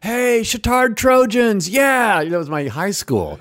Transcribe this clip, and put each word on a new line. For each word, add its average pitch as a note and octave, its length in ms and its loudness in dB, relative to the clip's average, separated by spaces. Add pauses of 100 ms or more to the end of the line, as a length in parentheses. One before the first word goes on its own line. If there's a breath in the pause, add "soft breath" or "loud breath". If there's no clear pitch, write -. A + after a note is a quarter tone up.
Hey, A#3+ 420 -2
Chatard A#3+ 520 0
Trojans, A#3 720 2
yeah! B3 540 2
That E3 160 -2
was E3 100 -4
my D3 200 -4
high D#3+ 240 -4
school. F2+ 480 -4